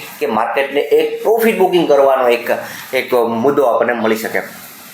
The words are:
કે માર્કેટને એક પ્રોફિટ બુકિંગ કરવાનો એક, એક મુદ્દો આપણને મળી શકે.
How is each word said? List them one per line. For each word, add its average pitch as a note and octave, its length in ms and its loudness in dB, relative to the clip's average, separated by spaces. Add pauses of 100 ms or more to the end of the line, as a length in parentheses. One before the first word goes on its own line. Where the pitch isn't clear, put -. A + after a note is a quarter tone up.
(200)
કે D3 60 -2
માર્કેટને C3+ 560 -2
એક - 420 0
પ્રોફિટ A3 340 2
બુકિંગ F3 300 2
કરવાનો C3+ 400 4
એક, A#2+ 220 0 (440)
એક B2+ 200 -2
મુદ્દો A#2+ 500 2
આપણને A#2 300 2
મળી A2 220 0
શકે. G#2 260 -4 (520)